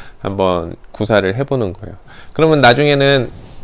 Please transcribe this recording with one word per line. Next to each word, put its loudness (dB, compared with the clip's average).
한번 -2
구사를 0
해보는 -4
거예요. -16
그러면 2
나중에는 2